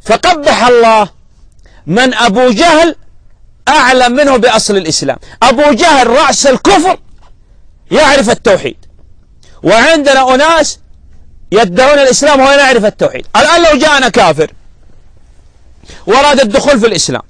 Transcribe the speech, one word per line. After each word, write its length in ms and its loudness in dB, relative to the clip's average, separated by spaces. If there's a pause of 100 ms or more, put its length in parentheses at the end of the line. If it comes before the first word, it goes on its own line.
فقبح 640 0
الله 420 2 (760)
من 260 -2
أبو 360 0
جهل 460 0 (720)
أعلم 440 0
منه 260 0
بأصل 400 0
الإسلام. 400 -6 (260)
أبو 280 2
جهل 360 0
رأس 400 0
الكفر 520 0 (920)
يعرف 380 0
التوحيد، 560 -4 (760)
وعندنا 720 0
أناس 440 -2 (720)
يدعون 480 2
الإسلام 400 0
وهو 100 2
لا 180 2
يعرف 180 0
التوحيد. 500 -4
الآن 280 2
لو 160 2
جاءنا 300 0
كافر 420 0 (1600)
وأراد 320 2
الدخول 400 0
في 80 0
الإسلام 420 -4